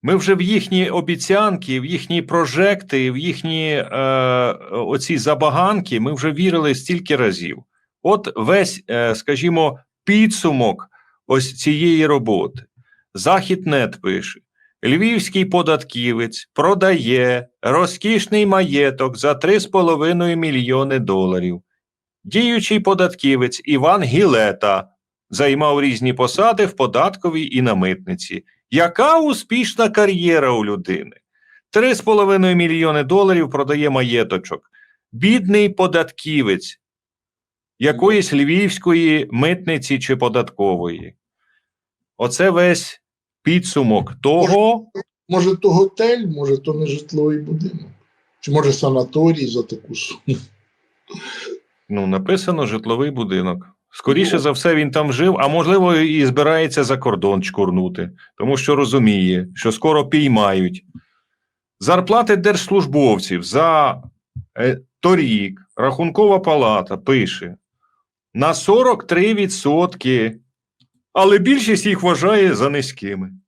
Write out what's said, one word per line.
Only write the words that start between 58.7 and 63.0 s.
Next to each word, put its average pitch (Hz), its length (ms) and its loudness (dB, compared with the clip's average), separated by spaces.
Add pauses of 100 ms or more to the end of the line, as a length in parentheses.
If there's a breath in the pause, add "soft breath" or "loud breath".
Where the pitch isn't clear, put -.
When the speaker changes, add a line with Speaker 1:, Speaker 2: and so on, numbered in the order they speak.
Speaker 1:
розуміє, 104 800 2
що 113 160 -2
скоро 147 380 0
піймають. 104 760 0 (920 loud breath)
Зарплати 190 560 2
держслужбовців 143 1080 0